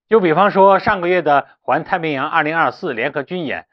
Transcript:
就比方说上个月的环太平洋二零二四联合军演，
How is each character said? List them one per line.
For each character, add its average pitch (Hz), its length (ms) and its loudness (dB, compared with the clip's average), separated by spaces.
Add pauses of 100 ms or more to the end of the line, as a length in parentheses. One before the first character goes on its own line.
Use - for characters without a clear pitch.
就 220 140 2
比 165 140 2
方 190 160 2
说 196 280 6
上 202 220 -2
个 175 80 -2
月 180 140 2
的 143 240 2 (160)
环 143 200 -2
太 185 160 -4
平 160 140 -6
洋 139 160 -4
二 160 140 0
零 160 160 -4
二 143 120 0
四 165 220 -8
联 120 180 -4
合 143 120 -6
军 180 240 -10
演， 90 260 -8